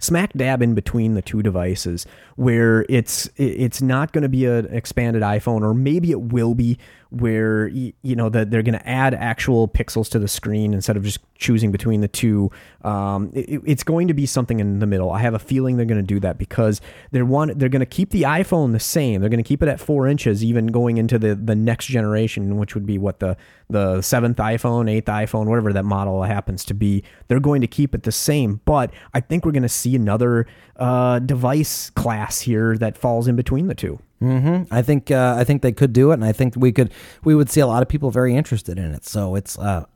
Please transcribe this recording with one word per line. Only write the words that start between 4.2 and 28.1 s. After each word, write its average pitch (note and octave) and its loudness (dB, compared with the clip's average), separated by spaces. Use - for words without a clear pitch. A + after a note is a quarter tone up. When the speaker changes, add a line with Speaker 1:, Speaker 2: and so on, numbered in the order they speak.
Speaker 1:
be C3 2
an A#2+ 2
expanded A2+ -2
iPhone, G#2+ 0
or G#2+ 2
maybe D3 0
it B2+ -2
will A#2 0
be, A#2+ 2
where A2 0
y-, B2+ -6
you B2+ -2
know, A2+ 0
that A2 0
they're A2 0
gonna A2+ 0
add C3 0
actual A#2 0
pixels - -2
to A#2 0
the G2+ 0
screen G#2+ -2
instead G2+ -2
of G2+ -2
just G#2 -4
choosing A2+ 2
between G#2+ 0
the G2+ 0
two. G#2 0
Um, G2 -4
it, - -6
it, D3 -6
it's C#3+ 0
going E3+ 0
to E3 0
be C#3+ 0
something A#2+ -2
in G2+ 0
the G#2+ 2
middle. F#2 0
I F#2+ -2
have A#2 0
a G#2+ -4
feeling C3 0
they're A#2 0
gonna G#2+ 0
do G2+ -2
that F#2 -2
because G#2+ 0
they're B2+ 0
one, C#3 0
they're C3 2
gonna C3 2
keep - -4
the F#3 0
iPhone D3+ 2
the A2 0
same. B2 0
They're G#2 0
gonna A#2 2
keep C#3+ 0
it D#3+ 4
at C#3 -2
four C3+ 0
inches, A#2 0
even A2+ 2
going A#2 0
into A2+ 2
the, G#2+ 0
the A2 -2
next A2+ 0
generation, G#2+ -2
which G#2 -4
would G2+ -6
be G#2 -2
what, G2 -4
the, F#2 -2
the F#2+ 0
seventh A#2+ 0
iPhone, A#2 0
eighth A2 -2
iPhone, G#2+ -2
whatever A2 2
that G2 0
model G2 0
happens G2 -4
to - -6
be. G2+ 0
They're B2 2
going C#3 2
to A#2 0
keep - -2
it B2 -6
the A2+ -2